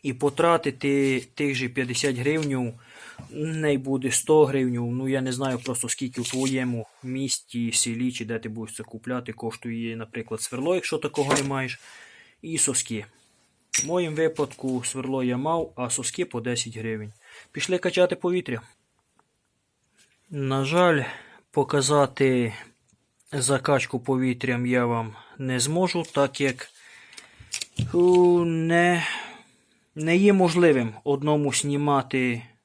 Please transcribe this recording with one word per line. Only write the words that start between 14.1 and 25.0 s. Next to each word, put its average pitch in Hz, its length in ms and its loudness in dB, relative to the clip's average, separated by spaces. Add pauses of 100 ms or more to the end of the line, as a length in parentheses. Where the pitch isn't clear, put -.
випадку 139 680 -2
сверло 131 380 -2
я 123 140 0
мав, 160 380 -2
а 123 140 -4
соски 135 360 -4
по 120 160 -6
десять 117 360 -4
гривень. 110 360 -6 (380)
Пішли 180 260 -2
качати 180 380 2
повітря. 175 460 -2 (1700)
На 135 360 -2
жаль, 165 380 4 (480)
показати 135 1000 2 (800)
закачку 135 680 0
повітрям 123 680 0
я 123 200 2
вам 113 300 -2 (220)